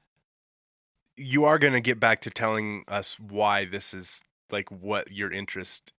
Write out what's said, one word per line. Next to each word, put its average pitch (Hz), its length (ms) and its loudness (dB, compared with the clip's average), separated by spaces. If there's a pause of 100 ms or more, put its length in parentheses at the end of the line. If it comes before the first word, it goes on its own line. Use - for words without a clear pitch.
(1160)
you 139 280 2
are 156 140 8
gonna 135 220 4
get 117 180 0
back 113 220 4
to 117 80 -8
telling 107 580 -2
us 101 320 -6
why 101 460 0
this 95 280 -8
is, 92 280 -12 (300)
like, 101 200 -4
what 98 400 -4
your 98 200 -6
interest - 680 -10